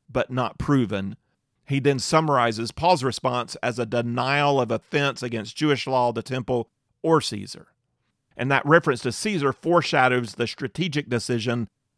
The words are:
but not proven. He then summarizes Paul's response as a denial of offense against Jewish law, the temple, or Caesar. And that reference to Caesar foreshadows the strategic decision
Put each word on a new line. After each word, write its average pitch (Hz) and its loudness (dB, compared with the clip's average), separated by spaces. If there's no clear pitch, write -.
but 123 -2
not 123 -4
proven. 104 0
He 139 -4
then 135 2
summarizes 120 0
Paul's 165 2
response 123 -4
as 120 -2
a 120 -4
denial 127 0
of 117 -2
offense 139 -2
against 113 -8
Jewish 147 0
law, 123 2
the 113 -4
temple, 123 -4
or 160 6
Caesar. - -10
And 131 -2
that 135 2
reference 151 4
to 120 -2
Caesar 151 0
foreshadows 131 2
the 117 -2
strategic 147 -6
decision 120 -2